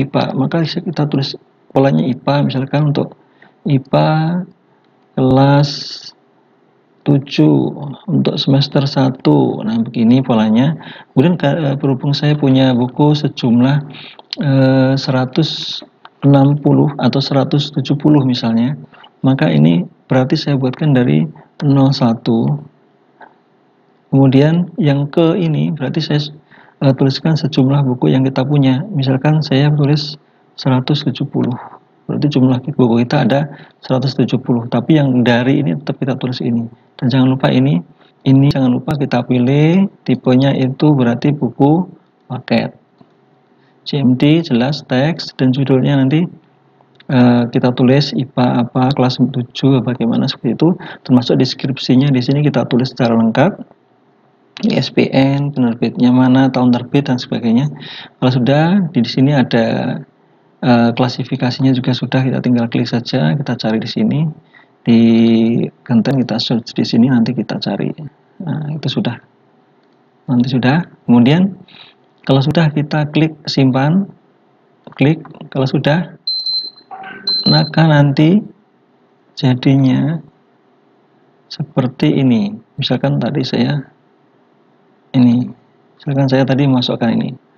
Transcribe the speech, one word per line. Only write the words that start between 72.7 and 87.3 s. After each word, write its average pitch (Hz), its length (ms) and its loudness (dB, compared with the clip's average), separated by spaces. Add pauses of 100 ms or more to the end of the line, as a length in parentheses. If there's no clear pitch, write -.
klik 156 160 0 (160)
simpan, 139 640 0 (880)
klik, 156 240 2 (320)
kalau 135 80 0
sudah, 147 560 -2 (1300)
maka 156 400 2
nanti 156 560 4 (960)
jadinya 135 800 0 (1300)
seperti 143 720 -2
ini. 113 320 2 (240)
Misalkan 139 480 -2
tadi 117 160 -4
saya 131 480 -2 (1300)
ini, 123 320 2 (480)
misalkan 139 320 -2
saya 131 160 2
tadi 135 240 0
masukkan 127 400 0
ini. 139 240 -2 (260)